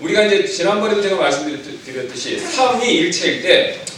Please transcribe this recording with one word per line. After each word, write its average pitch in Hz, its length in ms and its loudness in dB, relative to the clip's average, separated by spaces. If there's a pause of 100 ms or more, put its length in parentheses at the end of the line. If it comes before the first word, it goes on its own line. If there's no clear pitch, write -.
우리가 208 240 2
이제 202 200 2
지난번에도 208 560 0
제가 190 140 0
말씀드렸듯이 143 1200 -4
삼위일체일 214 1040 2
때 - 380 4 (180)